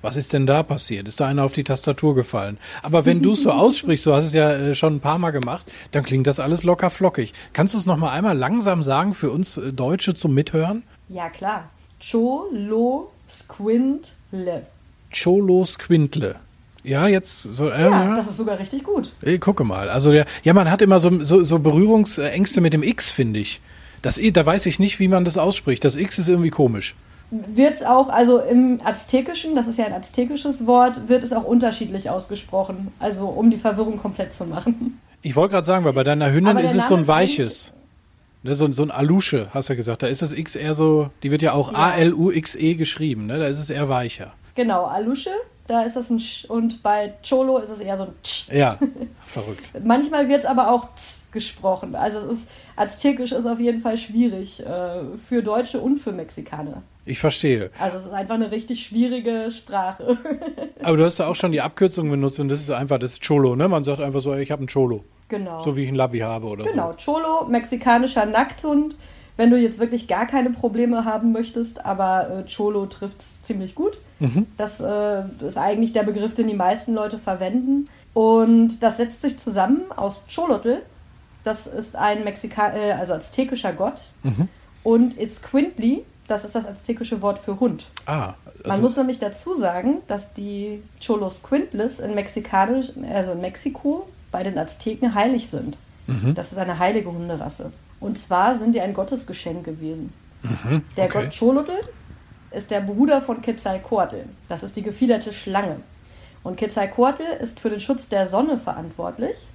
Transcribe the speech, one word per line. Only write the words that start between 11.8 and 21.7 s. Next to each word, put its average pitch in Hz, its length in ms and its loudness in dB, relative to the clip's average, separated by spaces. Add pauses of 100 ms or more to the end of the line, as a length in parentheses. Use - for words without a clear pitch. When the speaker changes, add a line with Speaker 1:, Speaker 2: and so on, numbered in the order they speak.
Speaker 2:
Cholo 240 1080 -2 (180)
Squintle. 214 1300 -4 (480)
Speaker 1:
Cholo 185 540 4
Squintle. 151 720 0 (480)
Ja, 139 240 2
jetzt 190 360 0
so, 123 260 -2
äh, 175 120 -2
Speaker 2:
Ja, - 240 6
Speaker 1:
ja. 214 100 2
Speaker 2:
das 220 120 -2
ist 202 100 -8
sogar 214 200 -2
richtig 269 260 -8
gut. 403 280 -2 (100)
Speaker 1:
Ey, 180 160 2
gucke 190 280 2
mal. 98 240 -2
Also 139 220 6
der, 151 140 8 (180)
ja, 165 100 8
man 180 180 8
hat 202 100 4
immer 190 180 8
so, 170 240 6
so, 175 200 8
so 165 160 4
Berührungsängste 185 1000 4